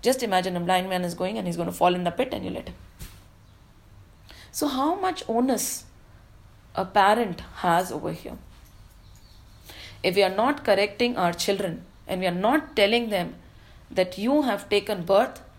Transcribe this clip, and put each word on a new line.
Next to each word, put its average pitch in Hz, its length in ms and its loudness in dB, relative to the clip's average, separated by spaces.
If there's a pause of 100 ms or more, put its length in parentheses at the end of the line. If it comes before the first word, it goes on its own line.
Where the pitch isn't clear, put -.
Just 254 200 2
imagine 185 340 0
a 175 40 -2
blind 185 300 0
man 180 120 -2
is 175 120 -4
going 190 240 -4
and 190 80 -6
he's 170 100 -4
gonna 170 160 -4
fall 180 220 4
in 180 100 -2
the 175 60 0
pit - 240 -4
and 185 100 -8
you 185 60 -6
let - 180 -10
him. - 60 -14 (1800)
So - 160 -4
how 277 300 0
much 370 320 -4
onus 240 560 0 (880)
a 190 100 -2
parent 202 560 2 (220)
has 180 280 2
over 156 220 -6
here? - 240 -14 (1700)
If 180 140 2
we 202 60 6
are 185 200 2
not 285 220 0
correcting 208 520 2
our 175 160 2
children 175 540 -4 (200)
and 185 140 -4
we 185 60 -2
are 175 220 -2
not 285 280 0
telling 220 320 4
them 180 280 -2 (540)
that 185 280 -2
you 269 240 2
have 226 260 -2
taken 202 360 0
birth 196 360 2 (180)